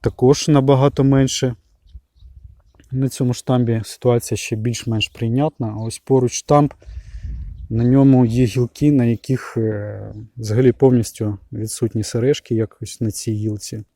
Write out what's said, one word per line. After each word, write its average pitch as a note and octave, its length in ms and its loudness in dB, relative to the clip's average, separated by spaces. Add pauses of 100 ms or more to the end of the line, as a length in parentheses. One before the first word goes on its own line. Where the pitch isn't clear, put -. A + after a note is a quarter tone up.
також B2+ 480 2
набагато C#3 560 4
менше. C3+ 500 2 (1400)
На C3 180 -2
цьому B2 260 -2
штамбі A#2 500 0
ситуація A#2+ 540 0
ще - 180 -6
більш-менш A2 520 -4
прийнятна. A#2+ 680 -2
А A2 60 -8
ось A2+ 160 -8
поруч B2+ 340 2
штамб, D3 420 2 (960)
на A2+ 120 0
ньому C3 420 6
є A#2+ 180 2
гілки, B2 480 0
на B2+ 120 2
яких, A#2 520 -4
е, G#2 580 -6 (220)
взагалі A#2 360 2
повністю A2+ 680 2 (140)
відсутні A2 500 -4
сережки, A#2+ 520 -2
як A2 280 -2
ось - 180 -14
на A2+ 100 -2
цій - 220 -6
гілці. G#2+ 520 -6 (120)